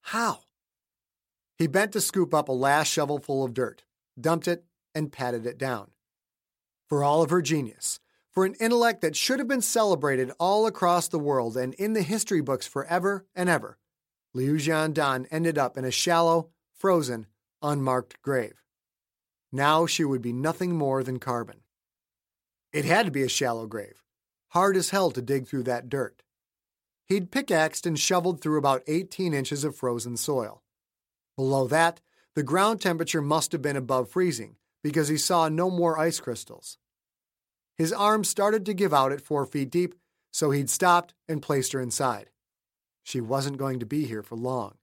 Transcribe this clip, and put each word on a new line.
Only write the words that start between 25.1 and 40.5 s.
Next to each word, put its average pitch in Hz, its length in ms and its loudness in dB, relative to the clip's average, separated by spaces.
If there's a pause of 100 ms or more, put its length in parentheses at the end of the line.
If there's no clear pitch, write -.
to 127 100 -6
dig 127 280 -2
through 131 160 -4
that 120 240 -4
dirt. 127 340 -6 (840)
He'd 190 260 -2
pickaxed 170 540 0
and 160 120 0
shoveled 180 420 0
through 151 180 0
about 139 280 2
eighteen 175 480 -2
inches 139 300 -4
of 147 100 -2
frozen 120 420 -4
soil. 117 460 -4 (720)
Below 135 320 2
that, 165 340 2 (360)
the 147 80 0
ground 190 360 2
temperature 165 400 0
must 147 300 0
have 151 120 -4
been 143 140 -2
above 127 340 -2
freezing, 123 480 -2 (220)
because 147 280 0
he 151 100 0
saw 160 300 2
no 165 200 0
more 170 300 0
ice 165 220 0
crystals. - 580 -12 (960)
His 165 160 0
arms 208 360 2
started 208 380 2
to 214 80 -2
give 185 200 2
out 135 160 4
at 139 100 -6
four 143 240 -2
feet 135 260 -4
deep, 180 260 -2 (340)
so 147 220 0